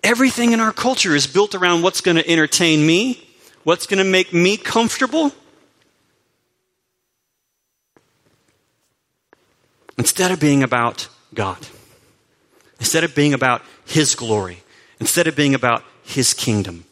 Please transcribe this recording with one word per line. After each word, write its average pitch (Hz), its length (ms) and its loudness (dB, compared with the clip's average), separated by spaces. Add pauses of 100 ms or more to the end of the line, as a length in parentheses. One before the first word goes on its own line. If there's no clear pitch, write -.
Everything 240 480 2
in 226 80 2
our 220 120 0
culture 240 440 0
is 139 100 0
built 196 280 0
around 175 280 0
what's 185 180 0
gonna 165 260 2
entertain 160 600 2
me, 208 420 0 (360)
what's 170 220 0
gonna 196 180 0
make 185 280 0
me 180 240 2
comfortable, 269 760 -2 (4000)
instead 180 320 0
of 180 100 -4
being 143 220 4
about 120 460 -2 (260)
God, 95 320 -6 (1120)
instead 160 260 0
of 160 100 -6
being 147 200 2
about 127 280 0 (220)
his - 300 0
glory, 98 480 -4 (380)
instead - 260 0
of 160 100 -4
being 143 180 2
about 120 300 0 (200)
his - 300 -2
kingdom. 92 580 -4